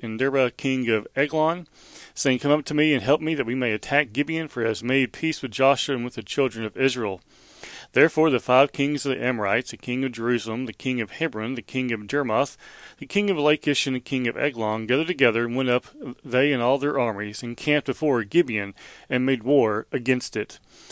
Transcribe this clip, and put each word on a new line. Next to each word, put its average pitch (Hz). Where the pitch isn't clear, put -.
and 110
Derba, 135
king 131
of 107
Eglon, 156
saying, 127
"Come 143
up 151
to 151
me 151
and 120
help 135
me, 156
that 131
we 120
may 127
attack 131
Gibeon, 156
for 123
he 113
has 110
made 127
peace 160
with 120
Joshua 135
and 120
with 123
the 110
children 113
of 104
Israel." 120
Therefore 156
the 123
five 135
kings 143
of 135
the 117
Amorites, 117
the 113
king 127
of 127
Jerusalem, 117
the 110
king 127
of 104
Hebron, 123
the 120
king 127
of 107
Jarmuth, 131
the 139
king 202
of 185
Lachish, 147
and 131
the 123
king 127
of 117
Eglon, 110
gathered 147
together 120
and 120
went 131
up, 123
they 135
and 123
all 131
their 143
armies, 104
and 120
camped 147
before 135
Gibeon, 107
and 127
made 127
war 113
against 127
it. -